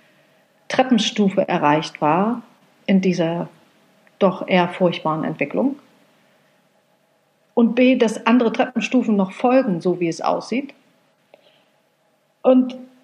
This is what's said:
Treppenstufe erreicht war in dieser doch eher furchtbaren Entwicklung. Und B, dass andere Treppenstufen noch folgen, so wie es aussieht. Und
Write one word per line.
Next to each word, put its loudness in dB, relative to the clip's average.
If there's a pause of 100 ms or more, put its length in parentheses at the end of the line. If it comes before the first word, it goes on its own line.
(680)
Treppenstufe 0
erreicht 0
war 0 (420)
in 2
dieser -2 (680)
doch 0
eher 2
furchtbaren -2
Entwicklung. -4 (1800)
Und 2
B, 4
dass -2
andere 2
Treppenstufen 0
noch -2
folgen, 0
so -2
wie -2
es -6
aussieht. -4 (1700)
Und 2 (260)